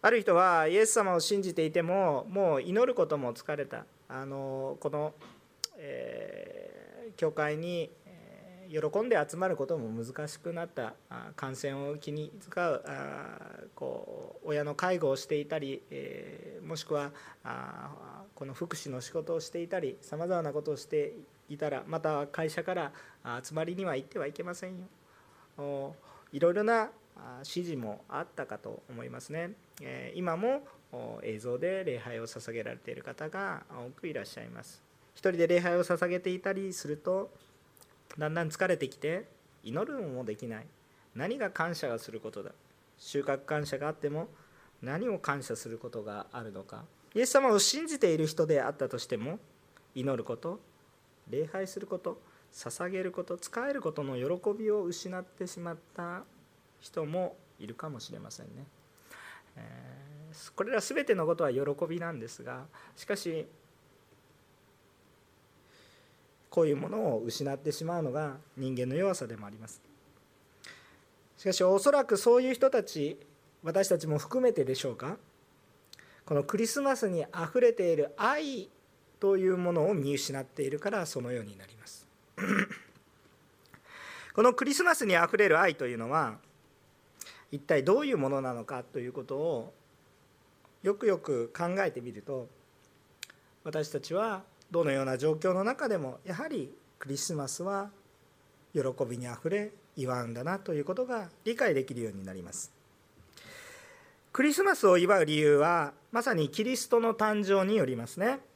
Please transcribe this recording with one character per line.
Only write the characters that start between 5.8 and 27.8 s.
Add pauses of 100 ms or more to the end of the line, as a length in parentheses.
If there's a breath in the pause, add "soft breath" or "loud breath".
ー、
教
会
に、 (140)
え
ー、
喜
ん
で (100)
集
ま
る
こ
と
も
難
し
く
な
っ
た。 (160)
あ
ー、
感
染
を
気
に
使
う、
あ
ー、
こ
う、
親
の
介
護
を
し
て
い
た
り、
え
ー、
も
し
く
は、 (320 loud breath)
あ (440)
ー、
こ
の
福
祉
の
仕
事
を
し
て
い
た
り、
様
々
な
こ
と
を
し
て (340)
い
た
ら、
ま
た
会
社
か
ら、 (300 loud breath)
あ
ー、
集
ま
り
に
は
行
っ
て
は
い
け
ま
せ
ん
よ。 (720 soft breath)
お (380 loud breath)
ー、
い
ろ
い
ろ
な、 (260)
あ
ー、
指
示
も